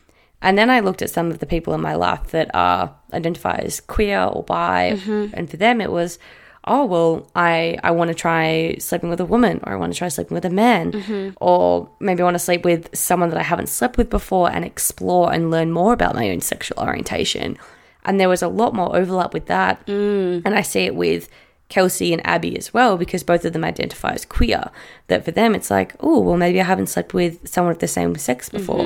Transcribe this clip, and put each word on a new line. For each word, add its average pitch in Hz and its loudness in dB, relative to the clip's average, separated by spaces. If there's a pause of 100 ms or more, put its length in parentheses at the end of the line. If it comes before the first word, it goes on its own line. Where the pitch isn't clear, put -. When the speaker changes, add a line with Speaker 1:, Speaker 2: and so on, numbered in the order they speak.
(400)
Speaker 1:
And 190 2
then 220 4
I 247 6
looked 185 -2
at 190 -4
some 170 -2
of 160 -8
the - -8
people 165 -2
in 160 -2
my 156 -2
life - -2
that 160 0
are, 90 2 (180)
identify 165 -4
as - -8
queer 202 0
or - -2
bi, 170 0
Speaker 2:
Mm-hmm. 208 -4
Speaker 1:
and 170 -8
for 160 -14
them 226 2
it - -4
was, 175 -2 (460)
"Oh, 269 2
well, 170 2
I, 165 2
I 175 2
wanna 170 2
try 160 0
sleeping - -4
with 175 -2
a 180 -2
woman, 214 2
or - -8
I - -4
wanna 175 -4
try 180 -4
sleeping 165 -6
with 175 -2
a 175 -2
man, 190 2
Speaker 2:
Mm-hmm. 196 -6 (120)
Speaker 1:
or 180 4 (100)
maybe 180 0
I 180 4
wanna 175 2
sleep 175 0
with 170 0
someone 175 0
that 165 -2
I 165 -2
haven't 156 -2
slept - -2
with - 2
before 190 0
and 170 -4
explore 180 0
and 165 0
learn 165 0
more 175 2
about - 0
my 107 -2
own 87 -4
sexual - -6
orientation." - -4 (480)
And 196 2
there 185 4
was 180 2
a 175 0
lot 214 0
more 175 0
overlap 180 0
with 160 -6
that. 185 0
Speaker 2:
Mm. 202 0
Speaker 1:
And 202 0
I 202 2
see - -2
it - -2
with - 0 (380)
Kelsey 185 2
and 165 -2
Abby 170 -2
as - -10
well, 233 4
because 175 -4
both 170 2
of 170 -2
them 160 -2
identify - -4
as - -10
queer, - 0 (420)
that - 2
for 165 -4
them 202 4
it's - -4
like, 190 0
"Oh, 302 4
well, 175 4
maybe 180 4
I - 4
haven't 185 0
slept - -4
with 175 -2
someone 175 0
of 165 -4
the 175 -2
same 170 0
sex - -4
before," 185 -2